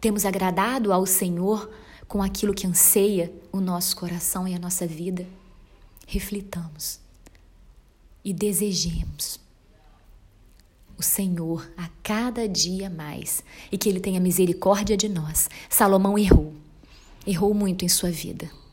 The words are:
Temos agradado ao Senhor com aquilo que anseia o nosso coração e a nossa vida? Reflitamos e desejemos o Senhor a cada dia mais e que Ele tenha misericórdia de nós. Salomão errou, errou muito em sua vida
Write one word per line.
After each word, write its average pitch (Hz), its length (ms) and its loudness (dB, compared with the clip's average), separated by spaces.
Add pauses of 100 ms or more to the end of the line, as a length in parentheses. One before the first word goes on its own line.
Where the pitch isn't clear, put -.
Temos 214 240 0
agradado 196 680 2
ao 185 100 4
Senhor 190 680 0 (380)
com 202 140 -2
aquilo 196 320 -2
que 196 120 -6
anseia 185 640 4 (220)
o 196 80 -2
nosso 180 360 -2
coração 175 520 -4
e 180 60 -4
a 180 40 -4
nossa 175 280 -4
vida? 180 400 -6 (800)
Reflitamos 175 960 -8 (1200)
e 196 80 -4
desejemos 175 1040 -2 (1600)
o - 60 -6
Senhor 170 760 -2
a 170 140 -10 (120)
cada 233 460 -2
dia 185 400 -2
mais 160 560 -8 (260)
e 202 60 -4
que 196 140 0
Ele 185 100 0
tenha 185 200 -2
misericórdia 190 760 2
de 214 140 0
nós. 160 400 -2 (180)
Salomão 196 500 4
errou, 151 360 8 (720)
errou 202 260 2
muito 190 320 0
em 175 60 2
sua 175 200 2
vida 165 400 -8 (220)